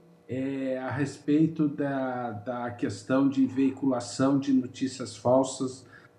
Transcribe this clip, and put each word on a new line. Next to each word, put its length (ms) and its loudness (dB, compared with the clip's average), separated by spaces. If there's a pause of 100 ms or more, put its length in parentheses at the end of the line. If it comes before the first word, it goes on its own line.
(280)
é, 520 -4
a 100 -6
respeito 800 0
da, 640 -4
da 400 -6
questão 580 0
de 160 4
veiculação 920 2
de 140 0
notícias 640 -2
falsas 680 0 (340)